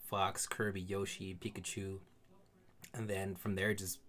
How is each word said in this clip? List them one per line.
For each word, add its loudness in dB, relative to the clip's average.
Fox, 4
Kirby, 2
Yoshi, -2
Pikachu. -4
And -4
then 0
from 0
there, 4
it 2
just -4